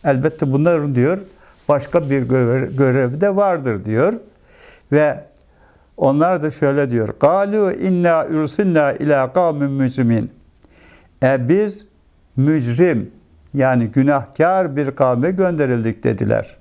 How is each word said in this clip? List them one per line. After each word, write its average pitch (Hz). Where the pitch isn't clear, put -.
Elbette 143
bunların 147
diyor 147
başka 147
bir 139
göre-, 127
görevi 131
de 196
vardır 143
diyor. 120
Ve 147
onlar 151
da 151
şöyle 139
diyor. 113
"Galu 196
inna 175
ursilna 156
ila 139
kavmin 147
mücrimin." 127
E, 127
"Biz 202
mücrim, 131
yani 127
günahkar 143
bir 143
kavme 127
gönderildik." 143
dediler. 110